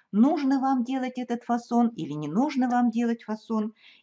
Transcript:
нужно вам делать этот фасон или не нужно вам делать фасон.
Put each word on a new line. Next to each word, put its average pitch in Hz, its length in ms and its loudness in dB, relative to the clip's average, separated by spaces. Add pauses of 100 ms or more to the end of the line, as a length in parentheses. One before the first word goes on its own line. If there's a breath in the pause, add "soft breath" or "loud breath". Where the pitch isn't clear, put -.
(140 soft breath)
нужно 269 460 4
вам 262 260 0
делать 254 320 -4
этот 240 260 -6
фасон 240 460 2
или 156 240 -8
не 151 160 -6
нужно 254 400 0
вам 247 200 2
делать 233 340 -2
фасон. 220 500 -4 (280 soft breath)